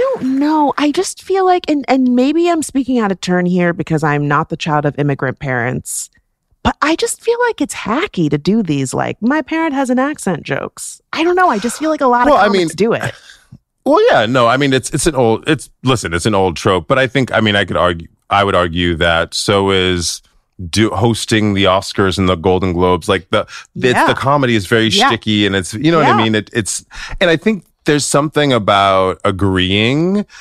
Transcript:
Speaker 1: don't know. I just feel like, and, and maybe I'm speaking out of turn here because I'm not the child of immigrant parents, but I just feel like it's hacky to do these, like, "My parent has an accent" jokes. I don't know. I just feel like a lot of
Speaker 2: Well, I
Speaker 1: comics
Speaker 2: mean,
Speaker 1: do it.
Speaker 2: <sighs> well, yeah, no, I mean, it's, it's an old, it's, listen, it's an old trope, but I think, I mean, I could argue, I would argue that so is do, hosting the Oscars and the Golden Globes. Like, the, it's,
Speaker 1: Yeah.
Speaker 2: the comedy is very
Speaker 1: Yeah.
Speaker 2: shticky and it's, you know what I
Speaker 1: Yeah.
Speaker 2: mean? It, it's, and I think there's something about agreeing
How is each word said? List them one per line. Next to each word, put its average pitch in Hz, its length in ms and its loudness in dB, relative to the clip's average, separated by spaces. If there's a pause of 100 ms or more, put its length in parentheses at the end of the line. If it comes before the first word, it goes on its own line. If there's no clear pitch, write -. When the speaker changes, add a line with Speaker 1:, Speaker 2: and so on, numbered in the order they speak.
(140)
Speaker 1:
don't 269 260 -2
know. 294 380 2
I 294 140 0
just - 320 -4
feel 381 220 0
like, 359 240 0
and, 294 180 -2
and 254 280 2
maybe 302 340 2
I'm 330 120 0
speaking 254 380 -2
out 202 140 0
of 180 80 -10
turn 180 240 0
here 180 260 2
because 156 320 -2
I'm 147 240 0
not 147 220 0
the 160 80 -8
child 151 280 -2
of 139 140 -4
immigrant 143 400 -2
parents, 127 720 -6 (540)
but 262 180 0
I 311 160 0
just - 240 -6
feel 466 160 -2 (100)
like 440 140 -4
it's - 120 -4
hacky 220 560 -4
to 147 80 0
do 196 240 0
these, 143 320 -2
like, 127 280 -6
"My 277 200 0
parent 320 320 -4
has 262 160 -2
an 254 100 0
accent" 262 440 -4
jokes. - 580 -10 (120)
I 311 100 -2
don't 359 120 2
know. 370 140 4
I 226 100 0
just 226 200 -6
feel 311 100 -2
like 302 120 -2
a 269 60 2
lot 247 200 2
of 294 60 6
Speaker 2:
Well, 226 80 6
I 208 60 4
Speaker 1:
comics 202 120 2
Speaker 2:
mean, 175 160 0
Speaker 1:
do 202 180 2
it. 120 200 -4 (360)
Speaker 2:
<sighs> - 360 -18
well, 339 260 4
yeah, 123 140 4
no, 120 220 2
I 120 100 2
mean, 139 160 2
it's, 131 160 0
it's 160 180 -2
an 156 80 0
old, 113 320 2
it's, - 220 -2 (140)
listen, 120 300 -2
it's 82 120 -2
an 107 100 0
old 95 220 0
trope, 92 300 0
but 131 120 2
I 131 80 2
think, 127 240 -2
I - 80 2
mean, 110 160 2
I 101 80 2
could 87 140 -4
argue, 85 300 0 (220)
I 101 140 2
would 98 120 0
argue 87 420 0
that 85 360 0
so 98 380 0
is 92 500 -2 (480)
do, 107 200 2
hosting 104 640 0
the 98 100 0
Oscars 95 540 0
and 95 100 2
the 90 80 2
Golden 92 380 0
Globes. 90 340 0
Like, 95 220 -2
the, 107 120 0 (340)
it's, 127 100 -2 (100)
Speaker 1:
Yeah. 285 120 2
Speaker 2:
the 127 60 2
comedy 131 420 0
is 101 120 -2
very 113 220 2
Speaker 1:
Yeah. 226 200 2
Speaker 2:
shticky 107 380 0
and 95 80 0
it's, 95 180 -4
you 135 180 0
know 170 80 4
what 151 80 2
I 339 100 2
Speaker 1:
Yeah. 110 60 0
Speaker 2:
mean? 110 120 0
It, 107 180 -4
it's, - 320 -6 (360)
and 180 100 4
I 165 60 2
think 214 280 -2 (200)
there's 147 200 0
something 147 480 0
about 98 720 2
agreeing 104 1000 0 (160)